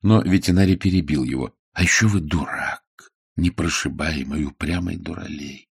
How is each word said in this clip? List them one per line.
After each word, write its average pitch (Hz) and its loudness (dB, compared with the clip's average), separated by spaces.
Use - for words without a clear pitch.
но 107 6
ветеринарий 92 4
перебил 80 0
его. 64 -4
«А - 0
еще 107 4
вы 101 2
дурак, - -4
непрошибаемый, 78 -2
упрямый 85 -4
дуралей. 76 -12